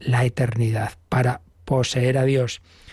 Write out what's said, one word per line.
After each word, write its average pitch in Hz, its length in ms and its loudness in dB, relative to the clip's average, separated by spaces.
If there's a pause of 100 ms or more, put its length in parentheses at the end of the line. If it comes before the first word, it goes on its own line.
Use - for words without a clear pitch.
la 123 260 2
eternidad 113 720 -2 (100)
para 117 320 0 (240)
poseer 131 540 0
a 131 60 2
Dios. 131 360 0 (320)